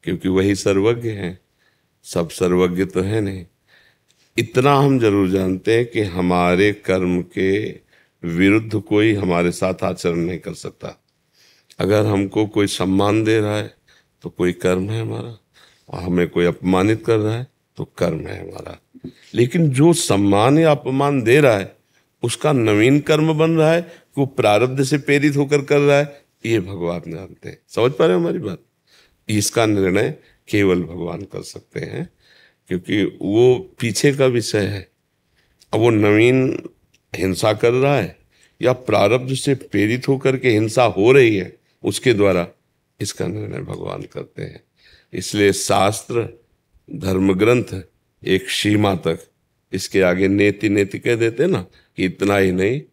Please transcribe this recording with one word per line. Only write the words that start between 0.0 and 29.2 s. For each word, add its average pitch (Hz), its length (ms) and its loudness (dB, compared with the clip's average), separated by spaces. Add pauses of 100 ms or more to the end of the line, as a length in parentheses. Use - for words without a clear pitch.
क्योंकि 90 260 -4
वही 95 260 2
सर्वज्ञ 110 540 0
हैं, 92 300 -10 (640)
सब 85 260 -4
सर्वज्ञ 90 560 0
तो 90 160 -4
है 107 200 -2
नहीं। 95 240 -8 (920)
इतना 127 380 2
हम 139 240 4
जरूर 101 300 2
जानते 95 460 0
हैं 120 100 2
कि 117 160 -4
हमारे 90 720 2
कर्म 90 480 -2
के 95 480 -4 (540)
विरुद्ध 98 580 0
कोई 107 320 2
हमारे 90 380 0
साथ 92 220 -4 (100)
आचरण 90 320 -4
नहीं 85 240 -4
कर 85 140 -12
सकता। - 500 -16 (760)
अगर 104 260 2
हमको 101 420 -2
कोई 101 200 0
सम्मान 98 560 0
दे 110 160 2
रहा 104 180 -2
है, 107 180 -8 (460)
तो 87 80 -14
कोई 90 220 -2
कर्म 92 380 -2
है 113 120 -6
हमारा, 113 360 -10 (520)
और 87 140 -10
हमें 87 260 0
कोई 87 160 0
अपमानित 92 600 0
कर 113 120 2
रहा 107 180 -2
है, 127 120 -8 (300)
तो - 80 -8 (120)
कर्म 82 300 -4
है 90 220 -12
हमारा। 87 320 -16 (520)
लेकिन 135 360 2
जो 147 240 4
सम्मान 104 680 4
या 160 120 4
अपमान 139 500 0
दे 123 200 4
रहा 120 160 4
है, 95 180 -8 (480)
उसका 151 280 -2
नवीन 117 480 4
कर्म 156 340 0
बन 160 240 2
रहा 156 140 4
है, 170 220 -4 (240)
वो 139 80 0
प्रारब्ध 127 580 2
से 139 140 0
प्रेरित 143 380 0
होकर 143 260 0
कर 143 180 0
रहा 143 180 4
है, 147 300 -4 (180)
ये 113 140 0
भगवान 87 520 -6
जानते 82 380 -16
हैं। - 180 -20
समझ 120 240 0
पा 165 140 0
रहे 180 100 2
हो 170 60 0
हमारी 170 180 -4
बात? 101 200 -8 (680)